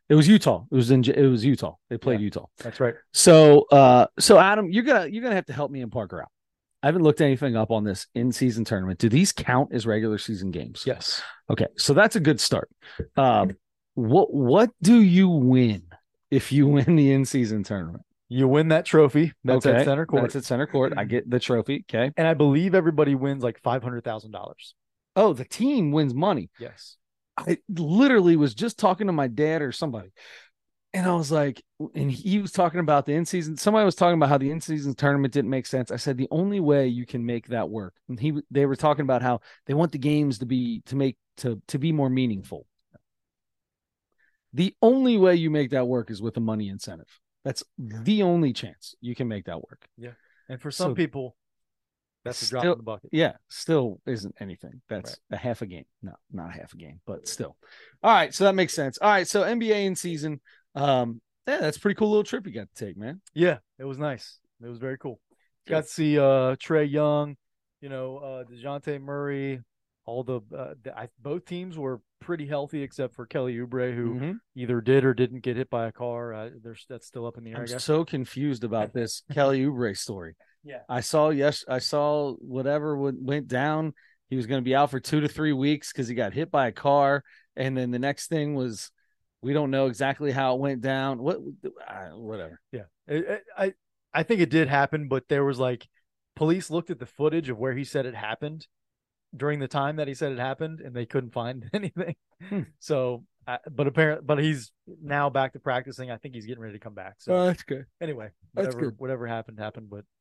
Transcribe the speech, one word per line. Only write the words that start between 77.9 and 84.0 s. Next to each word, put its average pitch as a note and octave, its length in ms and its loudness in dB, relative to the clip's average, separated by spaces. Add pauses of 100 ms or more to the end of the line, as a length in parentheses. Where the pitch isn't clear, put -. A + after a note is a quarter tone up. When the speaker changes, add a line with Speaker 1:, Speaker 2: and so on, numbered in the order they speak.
Speaker 1:
confused C3 600 -6
about G#2+ 280 -4
Speaker 2:
<laughs> - 20 -10
Speaker 1:
this A#2 280 -8 (100)
Kelly C#3 320 0
Oubre B2 320 -4
story. F2 400 -12 (280)
Speaker 2:
Yeah. C#3 240 -18
Speaker 1:
I B2 120 -6
saw, D3+ 300 2
yes, D3 380 -2
I B2+ 120 -4
saw D3 540 -4
whatever C#3+ 600 -6
w-, C#3 260 -4
went C#3 280 -6
down. D3+ 460 -2 (360)